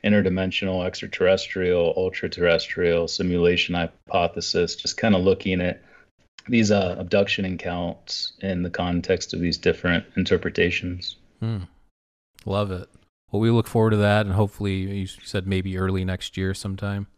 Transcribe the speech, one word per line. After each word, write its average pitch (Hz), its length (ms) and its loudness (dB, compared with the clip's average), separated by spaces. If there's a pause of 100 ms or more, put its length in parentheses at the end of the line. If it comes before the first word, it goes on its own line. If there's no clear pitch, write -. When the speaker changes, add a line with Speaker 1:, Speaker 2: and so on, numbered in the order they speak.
Speaker 1:
interdimensional, 95 800 2
extraterrestrial, 90 1080 2
ultraterrestrial, 87 1120 0
simulation 87 680 2
hypothesis, 85 1000 -2
just - 240 -8
kinda 107 180 4
looking 92 420 2
at 90 220 -2 (680)
these, 113 220 4
uh, 92 260 2
abduction 98 480 0
accounts 87 960 -6
in 92 220 -4
the 87 80 -4
context 90 640 -2
of 78 60 -4
these 85 180 -2
different 87 460 0 (120)
interpretations. 90 1000 -2 (240)
Speaker 2:
Hmm. 110 240 -4 (840)
Love 101 240 -2
it. 90 180 -8 (440)
Well, 104 80 0
we 113 100 4
look 117 160 4
forward 113 240 4
to 107 80 4
that, 104 280 4
and 95 80 0
hopefully, 101 400 0
you 95 300 -4
s-, - 200 -12
said 95 220 -4
maybe 95 320 -2
early 95 260 0
next - 320 -4
year 95 180 -2
sometime. 98 520 -6 (120)